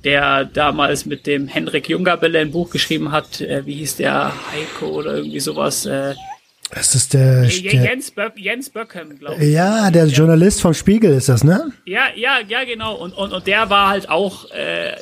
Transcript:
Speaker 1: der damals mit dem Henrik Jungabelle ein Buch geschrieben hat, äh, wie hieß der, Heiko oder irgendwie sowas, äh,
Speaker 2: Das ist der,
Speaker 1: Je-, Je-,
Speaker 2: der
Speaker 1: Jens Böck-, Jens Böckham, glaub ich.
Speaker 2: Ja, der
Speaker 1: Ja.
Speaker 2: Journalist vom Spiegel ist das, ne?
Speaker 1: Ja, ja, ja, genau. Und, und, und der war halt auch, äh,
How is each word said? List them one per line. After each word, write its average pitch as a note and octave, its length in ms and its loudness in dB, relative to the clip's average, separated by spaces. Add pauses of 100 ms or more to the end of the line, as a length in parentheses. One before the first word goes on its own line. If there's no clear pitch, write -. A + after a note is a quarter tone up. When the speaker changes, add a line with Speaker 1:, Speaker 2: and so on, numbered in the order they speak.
Speaker 1:
der C#3 420 2
damals C#3+ 600 -2
mit D3 220 -8
dem C#3+ 200 -2
Henrik C#3 420 -4
Jungabelle E3+ 500 0
ein D#3 120 -2
Buch F3 180 -4
geschrieben D#3 420 -4
hat, D3+ 300 -4
äh, C#3 240 -6
wie D3 100 -10
hieß D3 220 -8
der, C#3 340 -2 (200)
Heiko D#3 360 -10
oder D3+ 280 -6
irgendwie D3 240 -8
sowas, D3 460 -4
äh, C#3 280 -4 (580)
Speaker 2:
Das - 220 -2
ist - 200 0
der, C3 320 6
Speaker 1:
Je-, A#2+ 160 0
Je-, F3+ 80 -6
Speaker 2:
der B2+ 160 4
Speaker 1:
Jens B3+ 260 -4
Böck-, A3 260 -6
Jens A3 320 -6
Böckham, E3+ 480 -14
glaub C#3+ 220 -10
ich. D3 140 4
Speaker 2:
Ja, G3 380 2
der E3 160 6
Speaker 1:
Ja. C#3+ 60 4
Speaker 2:
Journalist E3 480 6
vom E3+ 120 4
Spiegel G3+ 400 4
ist C3 160 2
das, A#2+ 140 4
ne? A#3+ 280 4 (140)
Speaker 1:
Ja, A#3 300 0
ja, B3 320 0
ja, A#3+ 180 -4
genau. A3 300 -8
Und, F3+ 180 -12
und, G3 180 -6
und F#3 160 -6
der G#3 220 2
war G3+ 200 4
halt G3 200 -2
auch, F#3 420 -2
äh, E2+ 500 -6